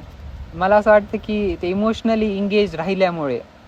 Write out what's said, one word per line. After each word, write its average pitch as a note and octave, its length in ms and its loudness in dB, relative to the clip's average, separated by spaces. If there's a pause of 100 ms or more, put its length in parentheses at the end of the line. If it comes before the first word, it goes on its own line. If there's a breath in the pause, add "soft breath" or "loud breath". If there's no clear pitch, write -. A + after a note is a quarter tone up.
(520)
मला F#3 220 2
असं G#3 160 4
वाटतं G#3 260 4
की G#3 440 -2
ते F3 80 -4
इमोशनली A3 680 0
एंगेज G3+ 380 0
राहिल्यामुळे E3 640 0 (280)